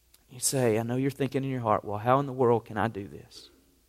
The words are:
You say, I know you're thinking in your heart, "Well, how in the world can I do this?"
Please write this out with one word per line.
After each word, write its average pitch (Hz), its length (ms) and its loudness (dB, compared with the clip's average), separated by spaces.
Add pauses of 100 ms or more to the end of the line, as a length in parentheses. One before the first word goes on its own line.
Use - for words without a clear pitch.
(300)
You 127 100 -18
say, 123 380 2
I 113 60 0
know 120 120 -2
you're 135 160 0
thinking 135 320 -4
in 135 60 -4
your 131 120 -4
heart, 107 220 2
"Well, 101 140 -6
how 123 220 2
in 143 60 -2
the 131 80 -8
world 120 320 4
can 107 120 -10
I 104 100 2
do 101 200 -8
this?" - 420 -20 (400)